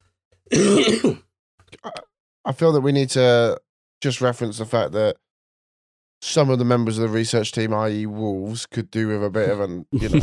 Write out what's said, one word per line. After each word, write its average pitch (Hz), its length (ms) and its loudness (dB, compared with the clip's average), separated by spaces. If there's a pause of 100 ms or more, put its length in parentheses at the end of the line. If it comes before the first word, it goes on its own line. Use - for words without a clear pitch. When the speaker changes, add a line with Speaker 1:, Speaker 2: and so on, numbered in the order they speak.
(520)
Speaker 1:
<coughs> - 20 0 (1900)
Speaker 2:
I 160 60 -4
feel 165 220 2
that 147 80 4
we 139 100 2
need 139 200 2
to 120 480 4 (420)
just 127 200 -4
reference 120 360 -2
the 110 80 -8
fact 110 280 0
that 107 240 0 (1040)
some 143 280 0
of 131 100 2
the 123 60 0
members 117 320 2
of 110 60 0
the 113 120 0
research 113 360 -2
team, 110 220 -2
I 107 160 -2
E 107 160 -4
Wolves, 107 600 -6
could - 260 -8
do 113 180 -2
with 104 140 -4
a 104 60 -2
bit 98 200 0
of 104 120 -2
an, 90 300 -6
you 110 180 -2
know, 151 140 4